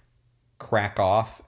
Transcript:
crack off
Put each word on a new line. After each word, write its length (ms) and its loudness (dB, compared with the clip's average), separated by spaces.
crack 400 -2
off 480 0